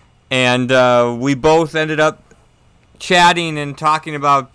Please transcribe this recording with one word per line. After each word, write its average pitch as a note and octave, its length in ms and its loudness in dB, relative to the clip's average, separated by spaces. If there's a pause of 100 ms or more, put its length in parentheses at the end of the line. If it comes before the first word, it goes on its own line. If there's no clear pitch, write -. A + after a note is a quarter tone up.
(300)
and, B2+ 420 -2
uh, B2 480 2
we C3+ 140 -2
both D#3 420 0
ended D#3 240 -4
up D#3 240 -2 (760)
chatting F3 600 0
and C#3+ 200 -8
talking D#3 380 -2
about, C#3 400 0